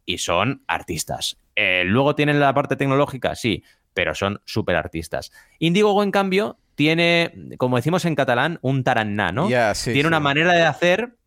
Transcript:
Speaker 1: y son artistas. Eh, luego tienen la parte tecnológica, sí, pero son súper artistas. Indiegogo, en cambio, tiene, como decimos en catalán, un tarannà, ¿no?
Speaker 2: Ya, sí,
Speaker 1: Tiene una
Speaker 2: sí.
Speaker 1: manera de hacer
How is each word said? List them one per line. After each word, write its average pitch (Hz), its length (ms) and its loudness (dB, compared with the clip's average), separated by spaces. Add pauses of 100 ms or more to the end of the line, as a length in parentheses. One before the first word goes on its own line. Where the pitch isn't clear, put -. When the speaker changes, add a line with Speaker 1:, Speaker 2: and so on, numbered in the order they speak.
Speaker 1:
y 87 140 -6
son 101 480 -2
artistas. - 720 -6 (160)
Eh, 92 300 0
luego 135 280 2
tienen 147 260 0
la 139 140 2
parte 139 220 -2
tecnológica, 135 580 0
sí, - 300 -2 (320)
pero 82 180 0
son 101 320 -4
súper 92 300 -2
artistas. 82 560 -6 (260)
Indiegogo, 202 460 2
en 196 80 -2
cambio, 196 480 -2 (160)
tiene, 170 580 2 (240)
como 127 200 0
decimos 170 280 0
en 165 80 0
catalán, 135 480 0
un 131 220 0
tarannà, 107 500 0
¿no? 156 160 0
Speaker 2:
Ya, 117 240 2
sí, - 200 -4
Speaker 1:
Tiene 143 160 2
una 165 80 2
Speaker 2:
sí. 147 60 0
Speaker 1:
manera 151 300 2
de 170 100 4
hacer 175 520 0 (120)